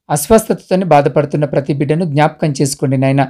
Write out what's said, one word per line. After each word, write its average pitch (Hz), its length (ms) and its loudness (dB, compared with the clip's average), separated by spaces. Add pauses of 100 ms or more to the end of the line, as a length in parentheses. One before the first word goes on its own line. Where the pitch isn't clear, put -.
(100)
అస్వస్థతతోని 190 720 0
బాధపడుతున్న 147 600 2
ప్రతి 143 280 -2
బిడ్డను 151 320 -2
జ్ఞాపకం 151 580 0
చేసుకోండి 135 340 -2
నాయన. 135 340 2